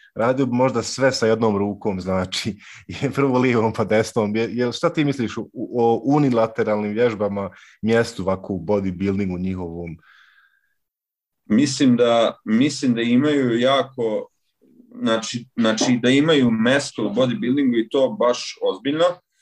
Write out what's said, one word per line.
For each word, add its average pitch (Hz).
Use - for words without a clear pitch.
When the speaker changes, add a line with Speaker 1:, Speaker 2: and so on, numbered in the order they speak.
Speaker 1:
radio 127
bi 120
možda 120
sve 127
sa -
jednom 110
rukom, 101
znači, 92
<laughs> -
i 123
prvo 135
lijevom 117
pa 110
desnom. 107
Je-, 113
jel, 120
šta 165
ti 156
misliš 131
o, 110
o 117
unilateralnim 113
vježbama, 101
mjestu 113
ovako 95
u 90
bodybuildingu 95
njihovom? 87
Speaker 2:
Mislim 131
da, 117
mislim 123
da 117
imaju 123
jako, 127
znači, 117
znači 113
da 123
imaju 143
mesto 123
u 101
bodybuildingu 123
i 113
to 127
baš 120
ozbiljno, 131